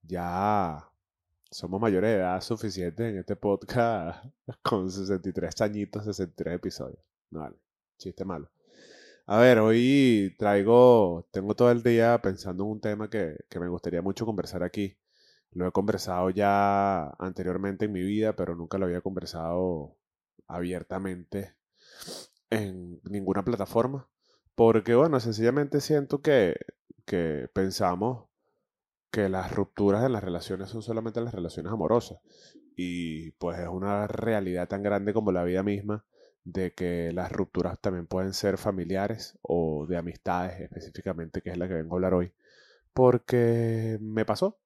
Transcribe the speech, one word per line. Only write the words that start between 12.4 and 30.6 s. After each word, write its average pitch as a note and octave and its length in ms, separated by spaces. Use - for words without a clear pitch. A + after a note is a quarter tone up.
en G#2 60
un G#2+ 100
tema G#2 300
que, F2+ 260
que - 100
me F2 100
gustaría F2 340
mucho G2 240
conversar F#2+ 360
aquí. F#2+ 340
Lo F2+ 140
he F2+ 60
conversado F#2+ 580
ya G2+ 800
anteriormente F#2 680
en G#2 60
mi F#2 100
vida, G#2+ 340
pero F2 180
nunca E2+ 240
lo F#2+ 80
había F2 140
conversado F2 960
abiertamente F2+ 1120
en F#2 540
ninguna G2 400
plataforma. A#2 640
Porque, A2+ 400
bueno, C#3+ 240
sencillamente A#2+ 600
siento C#3+ 420
que, A#2 340
que D#2+ 480
pensamos F#2+ 720
que G2+ 200
las F#2 220
rupturas G2+ 520
en C3 80
las G#2 100
relaciones F#2 460